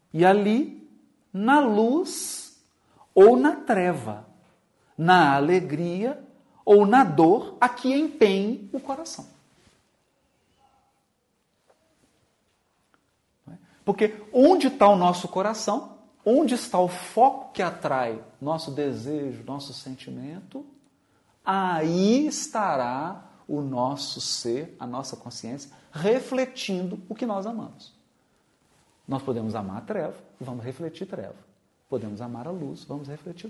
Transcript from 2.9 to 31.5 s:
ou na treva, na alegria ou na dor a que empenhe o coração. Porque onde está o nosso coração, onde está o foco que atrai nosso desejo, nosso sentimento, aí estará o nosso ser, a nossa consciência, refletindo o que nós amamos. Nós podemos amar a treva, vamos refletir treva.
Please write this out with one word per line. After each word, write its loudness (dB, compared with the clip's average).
ou 10
na 2
treva, -2
na 6
alegria -2
ou 8
na 6
dor 4
a 4
que -2
empenhe 0
o -6
coração. -12
Porque -2
onde 6
está 6
o 8
nosso 0
coração, -4
onde 4
está -2
o 4
foco 0
que -6
atrai -4
nosso -6
desejo, -6
nosso -14
sentimento, -16
aí 0
estará -6
o -6
nosso -6
ser, -6
a -12
nossa -10
consciência, -16
refletindo -4
o -8
que -8
nós -6
amamos. -14
Nós -6
podemos -6
amar -10
a -12
treva, -10
vamos -12
refletir -12
treva. -16